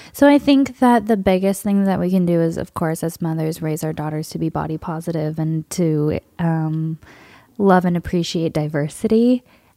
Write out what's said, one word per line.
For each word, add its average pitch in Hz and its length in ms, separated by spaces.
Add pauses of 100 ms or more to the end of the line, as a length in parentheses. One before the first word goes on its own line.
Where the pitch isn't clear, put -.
(140)
So 285 120
I 285 120
think 277 400
that 240 300
the 226 100
biggest 190 440
thing 202 220
that 185 160
we 175 100
can 185 140
do 170 160
is, 165 160
of - 160
course, 165 320
as 165 160
mothers, 160 400
raise 156 240
our 156 80
daughters 156 380
to 170 80
be 160 100
body 156 300
positive 160 600
and 160 320
to, 151 500 (180)
um, 160 580 (640)
love 185 240
and 175 120
appreciate 170 580
diversity, 214 880 (340)